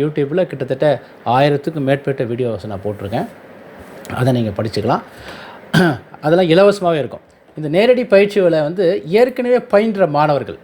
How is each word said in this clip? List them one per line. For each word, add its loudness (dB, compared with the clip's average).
YouTube-ல -2
கிட்டத்தட்ட -2
ஆயிரத்துக்கும் 0
மேற்பட்ட -2
வீடியோஸ் -6
நான் -10
போட்டிருக்கேன். -6
அதை 0
நீங்க -2
படிச்சுக்கலாம். -2
<clears throat> 0
அதெல்லாம் 2
இலவசமாவே 4
இருக்கும். -8
இந்த -6
நேரடி 2
பயிற்சிகளை 4
வந்து 0
ஏற்கனவே 2
பயின்ற 2
மாணவர்கள், 0